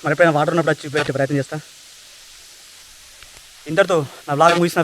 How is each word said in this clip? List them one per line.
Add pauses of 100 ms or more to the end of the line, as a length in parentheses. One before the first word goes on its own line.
మరి
ఎప్పుడైనా
వాటర్
ఉన్నప్పుడు
వచ్చి
చూపించే
ప్రయత్నం
చేస్తా. (2000)
ఇంతటితో (300)
నా
వ్లాగ్
ముగిసిన